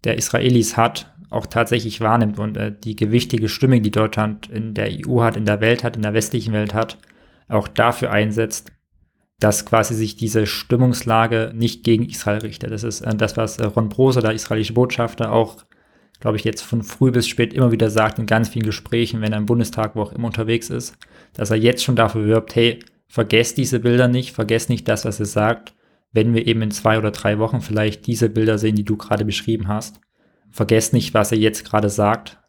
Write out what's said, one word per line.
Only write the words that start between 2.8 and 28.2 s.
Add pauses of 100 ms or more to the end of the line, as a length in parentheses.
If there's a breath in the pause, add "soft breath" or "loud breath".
gewichtige
Stimme,
die
Deutschland
in
der
E
U
hat,
in
der
Welt
hat,
in
der
westlichen
Welt
hat, (520 soft breath)
auch
dafür
einsetzt, (680)
dass
quasi
sich
diese
Stimmungslage
nicht
gegen
Israel
richtet.
Das
ist,
äh,
das,
was,
äh,
Ron
Broser,
der
israelische
Botschafter,
auch, (540 soft breath)
glaub
ich,
jetzt
von
früh
bis
spät
immer
wieder
sagt
in
ganz
vielen
Gesprächen,
wenn
er
im
Bundestag,
wo
auch
immer
unterwegs
ist, (380 loud breath)
dass
er
jetzt
schon
dafür
wirbt,
„Hey, (300)
vergesst
diese
Bilder
nicht,
vergesst
nicht
das,
was
ihr
sagt, (360)
wenn
wir
eben
in
zwei
oder
drei
Wochen
vielleicht
diese